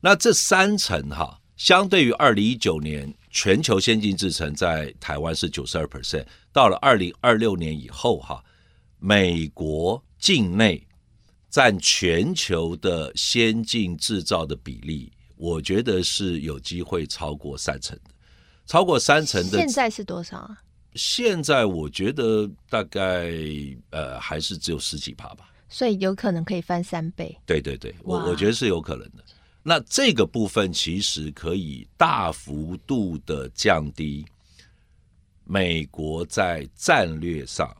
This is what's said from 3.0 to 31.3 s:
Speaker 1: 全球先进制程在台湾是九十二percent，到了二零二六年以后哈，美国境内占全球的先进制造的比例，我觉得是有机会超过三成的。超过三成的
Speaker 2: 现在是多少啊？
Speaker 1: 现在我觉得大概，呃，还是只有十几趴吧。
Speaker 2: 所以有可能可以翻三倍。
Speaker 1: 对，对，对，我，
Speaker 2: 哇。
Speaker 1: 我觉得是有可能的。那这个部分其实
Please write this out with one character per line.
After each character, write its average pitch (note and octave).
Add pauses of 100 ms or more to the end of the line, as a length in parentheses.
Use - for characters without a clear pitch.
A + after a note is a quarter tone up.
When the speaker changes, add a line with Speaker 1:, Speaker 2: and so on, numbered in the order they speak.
Speaker 1:
全 G#2
球 G#2+
先 A2
进 G2+
制 F#2
程 D2+
在 D#2
台 D2
湾 E2
是 F2
九 C#2+
十 E2
二 D#2
percent， C2+ (280)
到 C3
了 F#2+
二 C3
零 F2+
二 A#2+
六 A2
年 D#2+
以 A#1+
后 A2
哈， - (560)
美 F2+
国 E2 (160)
境 C#3
内 G#2 (640)
占 A#2+
全 F2+
球 E2+
的 D#2+
先 A2+
进 G2+
制 G2
造 E2
的 D2
比 A#1
例， C#2+ (240)
我 E2
觉 F#2
得 G#2
是 F2
有 C#2+
机 F2
会 E2+
超 D2+
过 C#2+
三 C2+
成 -
的。 - (560)
超 F3
过 E3
三 D3+
成 F3+ (100)
的 G3
Speaker 2:
现 D#4+
在 B3
是 G#3+
多 F3+
少 -
啊？ G#3 (360)
Speaker 1:
现 G#3+
在 C3+
我 E2
觉 F#2+
得 A2 (180)
大 A2+
概， F#2 (600)
呃， C#2
还 D#2
是 D#2
只 E2+
有 D2+
十 -
几 -
趴 -
吧。 - (200)
Speaker 2:
所 -
以 G#3+
有 F#3+
可 G3
能 E3
可 F#3
以 E3+
翻 F3
三 E3
倍。 D#3+ (100)
Speaker 1:
对， D#2
对， C#2
对， -
我， F2+
Speaker 2:
哇。 -
Speaker 1:
我 F2
觉 F2
得 A2
是 A#2
有 F2
可 D2+
能 A1+ (120)
的。 - (380)
那 D#3+
这 B3+
个 A2+
部 G#2+
分 F#2+
其 F2+
实 D#2